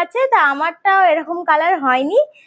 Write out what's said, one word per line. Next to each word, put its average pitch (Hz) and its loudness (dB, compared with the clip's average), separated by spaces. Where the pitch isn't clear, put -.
আছে, 349 -6
তা 453 2
আমারটাও 330 0
এরকম 330 -2
কালার 320 2
হয়নি, 269 0